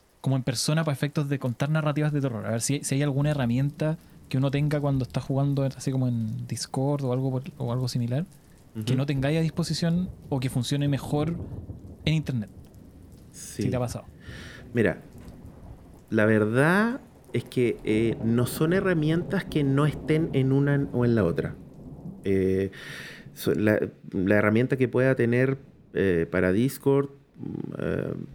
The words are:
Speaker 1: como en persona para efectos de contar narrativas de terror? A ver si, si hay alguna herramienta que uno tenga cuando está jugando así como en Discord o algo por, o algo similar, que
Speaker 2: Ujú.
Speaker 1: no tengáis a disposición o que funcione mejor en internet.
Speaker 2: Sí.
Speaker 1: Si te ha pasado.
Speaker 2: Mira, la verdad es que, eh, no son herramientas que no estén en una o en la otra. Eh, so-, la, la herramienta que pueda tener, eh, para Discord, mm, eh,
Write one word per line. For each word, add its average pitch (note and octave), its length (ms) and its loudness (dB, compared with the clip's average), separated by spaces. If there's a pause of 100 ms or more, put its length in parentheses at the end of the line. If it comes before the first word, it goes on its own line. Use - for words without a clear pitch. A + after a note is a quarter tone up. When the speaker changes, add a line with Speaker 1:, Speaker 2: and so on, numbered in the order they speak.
(200)
Speaker 1:
como C3 160 0
en C3 60 -2
persona D3+ 420 0
para D3+ 100 0
efectos C#3+ 340 -2
de C#3+ 100 0
contar C3+ 320 -2
narrativas D3+ 420 0
de D3 80 0
terror? A#2 260 -2
A G#2+ 40 -2
ver A2+ 100 0
si, C#3 220 -2
si - 140 -2
hay C#3 60 2
alguna C#3+ 280 2
herramienta C#3+ 680 0 (300)
que C3 100 0
uno C#3 120 2
tenga C#3+ 300 2
cuando C#3 240 0
está - 160 -4
jugando C#3 420 0
así C3+ 300 -2
como C3 160 2
en A#2 400 -2
Discord C#3 560 -2
o B2 80 0
algo C3 180 0
por, C3 120 -2 (160)
o A#2+ 140 -2
algo B2+ 160 0
similar, B2 360 -2 (500)
que A2 180 -2
Speaker 2:
Ujú. B2+ 40 4
Speaker 1:
no C3 100 2
tengáis C#3+ 320 0
a E3 40 2
disposición E3 680 0 (220)
o C3+ 100 0
que C3 80 -2
funcione C#3+ 400 0
mejor D3 480 0 (720)
en D3+ 80 4
internet. B2+ 340 -2 (840)
Speaker 2:
Sí. - 320 -6
Speaker 1:
Si B2+ 60 0
te B2+ 60 -2
ha B2 40 -2
pasado. A#2 260 -6 (640)
Speaker 2:
Mira, F#2+ 300 2 (1080)
la A2 160 4
verdad C#3 760 4 (340)
es A#2+ 100 -2
que, A#2+ 400 0
eh, A2 400 2
no A#2 220 2
son D#3+ 260 0
herramientas F3 720 0
que - 180 0
no C#3 220 2
estén D#3 480 0
en C3 200 2
una C#3+ 420 2
o A#2+ 100 2
en A#2+ 100 4
la G#2+ 100 4
otra. - 300 0 (720)
Eh, F#2+ 460 2 (640)
so-, - 200 0
la, G#2+ 240 4 (320)
la G2 260 2
herramienta A2 420 4
que B2+ 100 2
pueda B2+ 280 2
tener, B2+ 420 2 (360)
eh, E2+ 360 2
para F#2 220 2
Discord, C#3 580 2 (260)
mm, - 420 -8
eh, - 360 -4 (200)